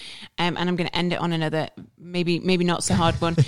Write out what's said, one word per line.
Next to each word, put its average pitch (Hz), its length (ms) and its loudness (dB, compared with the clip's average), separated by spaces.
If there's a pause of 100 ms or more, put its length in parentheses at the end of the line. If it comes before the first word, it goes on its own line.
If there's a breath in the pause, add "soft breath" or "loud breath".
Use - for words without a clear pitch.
(380 loud breath)
Um, 170 200 0
and 175 120 0
I'm 180 60 2
gonna 170 180 -2
end 175 180 0
it 170 80 -2
on 170 140 0
another, 156 360 -2 (280)
maybe, 175 420 -2
maybe 180 240 2
not 175 200 0
so - 100 0
hard 165 260 2
one. 170 160 0 (120)